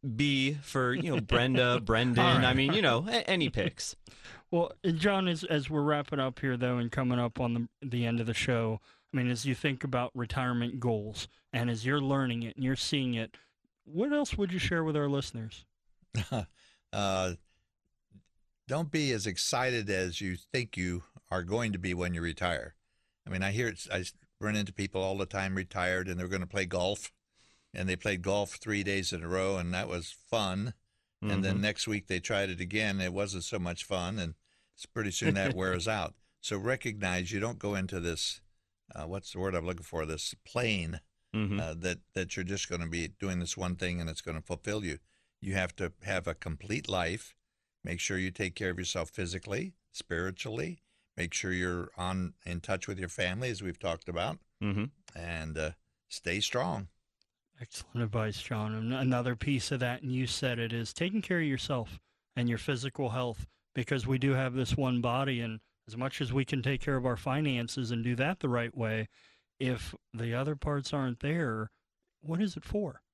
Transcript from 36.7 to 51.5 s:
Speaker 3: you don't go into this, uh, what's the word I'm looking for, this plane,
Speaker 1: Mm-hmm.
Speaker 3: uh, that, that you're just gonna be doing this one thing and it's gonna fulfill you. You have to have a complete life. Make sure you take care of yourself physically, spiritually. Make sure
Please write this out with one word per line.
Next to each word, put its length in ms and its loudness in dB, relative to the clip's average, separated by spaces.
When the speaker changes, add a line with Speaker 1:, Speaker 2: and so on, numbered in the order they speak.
Speaker 3:
you 80 -2
don't 200 -2
go 160 -2
into 240 -2
this, 400 -2
uh, 140 -8
what's 260 -8
the 60 -8
word 160 2
I'm 100 0
looking 180 -2
for, 220 -2
this 300 -4
plane, 540 -2
Speaker 1:
Mm-hmm. 240 0
Speaker 3:
uh, 200 -2
that, 180 0
that 220 -4
you're 80 -2
just 260 -4
gonna 160 -4
be 220 -2
doing 200 0
this 180 -4
one 180 0
thing 240 -2
and 80 -2
it's 140 -8
gonna 180 -6
fulfill 460 -4
you. 140 -4
You 140 -2
have 220 0
to 140 -2
have 240 -2
a 80 -2
complete 520 -4
life. 460 0
Make 160 -4
sure 200 0
you 100 2
take 240 -4
care 160 -2
of 80 -2
yourself 320 -4
physically, 640 -4
spiritually. 920 -4
Make 160 -2
sure 180 -2